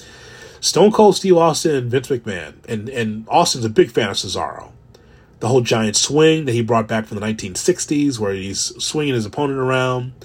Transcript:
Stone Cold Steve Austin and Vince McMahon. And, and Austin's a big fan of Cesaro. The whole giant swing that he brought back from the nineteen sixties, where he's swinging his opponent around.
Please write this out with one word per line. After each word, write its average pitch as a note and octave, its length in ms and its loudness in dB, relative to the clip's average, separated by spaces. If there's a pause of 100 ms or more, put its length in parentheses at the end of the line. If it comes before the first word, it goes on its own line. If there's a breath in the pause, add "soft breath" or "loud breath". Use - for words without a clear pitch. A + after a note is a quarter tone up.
(600 loud breath)
Stone G#3 320 4
Cold G#3 240 6
Steve F3+ 220 4
Austin E3 380 2
and B2 140 -4
Vince B2+ 180 0
McMahon. F#2+ 460 -6 (140)
And, A2 220 -8
and A2 380 -6
Austin's C#3+ 360 0
a A2 60 -2
big A2+ 200 2
fan A2 200 -2
of F#2+ 60 -8
Cesaro. F#2 560 -8 (680 soft breath)
The - 80 -2
whole B2+ 140 4
giant A2 340 0
swing D#3+ 480 4
that B2 80 -2
he A#2 80 2
brought A2+ 280 0
back A2 180 -2
from - 80 -12
the G2 80 -8
nineteen G#2+ 320 -6
sixties, D3 680 -2
where G2 140 -2
he's G2 260 -6 (240)
swinging D3 300 -2
his A2+ 100 -2
opponent C#3 360 -4
around. B2+ 520 -2 (120)